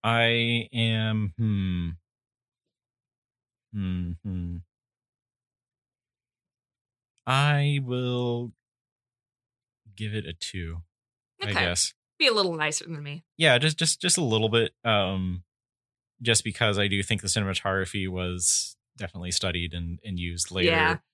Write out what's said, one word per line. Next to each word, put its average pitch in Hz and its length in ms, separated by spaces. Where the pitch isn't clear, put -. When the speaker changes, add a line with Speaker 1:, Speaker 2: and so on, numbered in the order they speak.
Speaker 1:
I 117 680
am, 110 640
hmm. 95 520
Hmm, 92 380
hmm. 87 340
I 143 560
will 123 720
give 107 180
it 104 120
a 80 80
two, 85 480
I 392 100
Speaker 2:
Okay. - 80
Speaker 1:
guess. 90 340
Speaker 2:
Be 302 100
a 240 60
little 190 220
nicer 151 300
than 160 180
me. 143 200
Speaker 1:
Yeah, 151 220
just, 156 180
just, - 240
just 180 160
a 180 60
little 110 260
bit, 113 240
um, 95 600
just 117 220
because 104 340
I 101 100
do 98 160
think 107 180
the 101 60
cinematography 95 840
was 90 680
definitely 90 340
studied 87 420
and, 85 300
and 92 160
used 87 320
later. 98 200
Speaker 2:
Yeah. 160 260